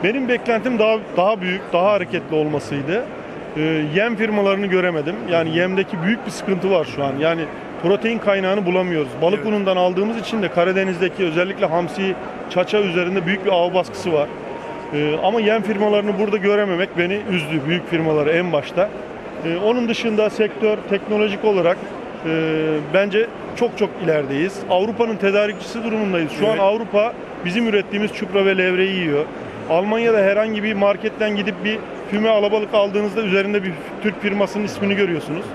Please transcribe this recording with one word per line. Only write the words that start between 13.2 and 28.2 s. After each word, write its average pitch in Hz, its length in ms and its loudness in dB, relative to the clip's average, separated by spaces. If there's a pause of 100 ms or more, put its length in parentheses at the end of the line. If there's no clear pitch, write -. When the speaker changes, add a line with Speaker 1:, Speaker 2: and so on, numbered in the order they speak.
Speaker 1:
büyük 190 200 -2
bir 196 60 2
av 175 220 2
baskısı 180 380 -2
var. 151 160 2 (640)
E, 151 280 0
ama 220 180 2
yem 214 220 4
firmalarını 208 560 2
burada 208 180 4
görememek 196 600 2
beni 185 220 0 (100)
üzdü, 160 380 0
büyük 175 220 -2
firmaları 156 400 2
en 170 220 2
başta. 170 360 0 (560)
E, 165 120 -2
onun 226 320 2
dışında 214 420 0
sektör 214 460 0 (140)
teknolojik 208 540 0
olarak, 180 320 4 (500)
e, 160 40 -2 (640)
bence 202 320 4 (300)
çok 233 220 0
çok 202 120 0 (140)
ilerideyiz. 151 540 0 (120)
Avrupa'nın 220 460 0
tedarikçisi 208 680 0
durumundayız. 202 480 0
Şu 196 120 -2
Speaker 2:
Evet. 214 160 2
Speaker 1:
an 196 40 4
Avrupa 214 480 2 (320)
bizim 214 240 0
ürettiğimiz 202 440 0
çupra 196 320 0